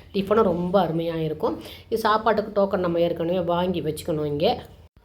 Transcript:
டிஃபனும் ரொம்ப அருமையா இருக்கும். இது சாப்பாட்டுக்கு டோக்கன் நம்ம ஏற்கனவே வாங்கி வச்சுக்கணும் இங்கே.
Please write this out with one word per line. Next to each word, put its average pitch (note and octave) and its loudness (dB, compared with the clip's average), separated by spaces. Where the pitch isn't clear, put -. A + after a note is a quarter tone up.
டிஃபனும் G3+ 4
ரொம்ப F3 0
அருமையா E3 -2
இருக்கும். D#3 -2
இது A3 -2
சாப்பாட்டுக்கு G#3+ 2
டோக்கன் G3 2
நம்ம E3+ 2
ஏற்கனவே E3+ 0
வாங்கி F3 0
வச்சுக்கணும் D3+ -4
இங்கே. F3 2